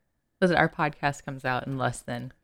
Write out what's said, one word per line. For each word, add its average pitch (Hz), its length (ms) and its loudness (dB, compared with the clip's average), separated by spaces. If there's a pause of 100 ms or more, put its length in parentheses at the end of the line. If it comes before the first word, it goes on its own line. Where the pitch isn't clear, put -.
(400)
Listen, 180 160 4
our 156 140 4
podcast 151 560 -2
comes 135 180 -8
out 127 240 -2
in 135 100 -4
less 123 220 -2
than 123 320 -8 (120)